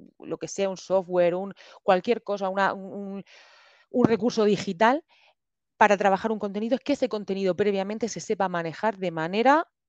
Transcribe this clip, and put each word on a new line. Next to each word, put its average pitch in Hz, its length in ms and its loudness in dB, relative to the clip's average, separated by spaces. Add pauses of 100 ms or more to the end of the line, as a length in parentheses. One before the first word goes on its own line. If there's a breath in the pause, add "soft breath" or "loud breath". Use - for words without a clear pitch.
(180)
lo 160 180 -8
que - 120 -10
sea, 196 200 -2
un 190 80 -6
software, 180 580 2
un, 196 200 -6 (280 loud breath)
cualquier 208 400 2
cosa, 202 260 -4
una, 190 260 0
un, 190 180 -12
un, 196 320 -10 (680 loud breath)
un 247 140 2
recurso 226 400 0
digital 208 600 0 (760 soft breath)
para 208 180 6
trabajar 202 360 2
un 214 80 -6
contenido, 214 340 -4
es 247 80 -2
que 285 120 -2
ese 262 140 0
contenido 196 460 -2
previamente 202 540 -2
se 170 120 -10
sepa 196 280 -2
manejar 180 500 -4
de 180 140 -4
manera 214 560 2 (200)